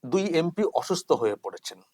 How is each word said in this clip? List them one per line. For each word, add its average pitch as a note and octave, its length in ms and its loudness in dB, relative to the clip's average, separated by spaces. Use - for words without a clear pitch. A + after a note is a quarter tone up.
দুই F3+ 200 0
এমপি E3+ 300 2
অসুস্থ - 380 0
হয়ে G#2+ 240 2
পড়েছেন - 440 -12